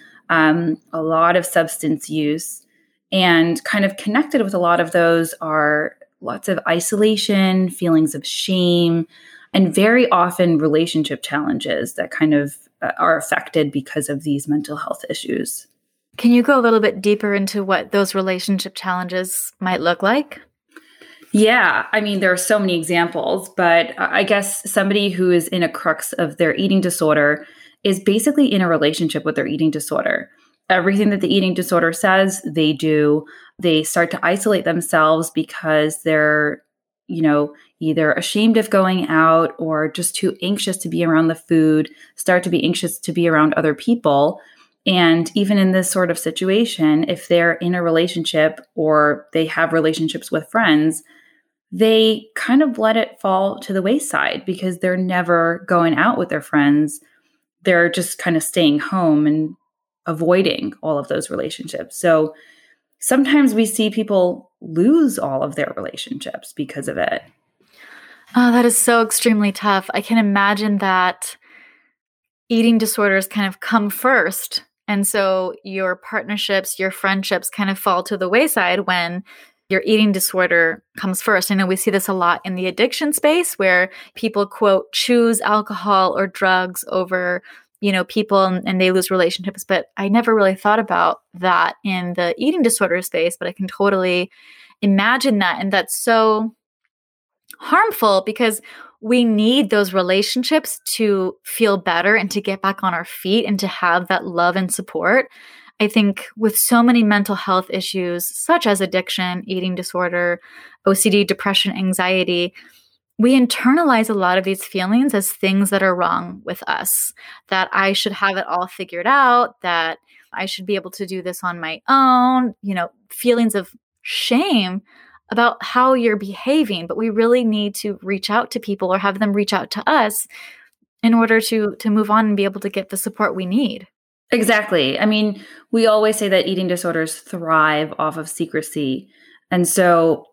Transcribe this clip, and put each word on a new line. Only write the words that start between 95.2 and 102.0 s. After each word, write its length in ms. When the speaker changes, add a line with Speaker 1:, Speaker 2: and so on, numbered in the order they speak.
Speaker 2:
that. 220
And 120
that's 240
so 580
harmful 680
because 340
we 240
need 460
those 240
relationships 920
to 580
feel 360
better 380